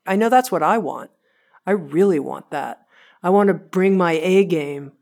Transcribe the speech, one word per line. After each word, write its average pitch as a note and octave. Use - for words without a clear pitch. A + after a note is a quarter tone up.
I F#3+
know A3
that's B3
what D#3+
I F#3+
want. C3
I F#3
really F3
want C3+
that. C#3
I F3+
want G3+
to F#3
bring F#3+
my F3
A F#3
game. C#3+